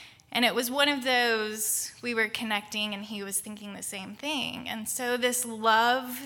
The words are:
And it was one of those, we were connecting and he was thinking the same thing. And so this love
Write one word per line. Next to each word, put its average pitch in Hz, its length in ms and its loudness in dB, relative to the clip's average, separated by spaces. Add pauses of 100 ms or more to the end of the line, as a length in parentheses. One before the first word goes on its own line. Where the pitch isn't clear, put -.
(300)
And 240 140 2
it 214 100 6
was 233 140 0
one 285 200 4
of 285 160 0
those, 226 880 2 (100)
we 240 100 -4
were 226 160 2
connecting 214 640 -4
and 202 120 -8
he 208 180 -8
was 196 160 -4
thinking 208 340 -10
the 190 100 -12
same 196 340 -10
thing. 277 520 -4
And 220 200 -6
so 247 280 -2
this 247 280 0
love 233 800 4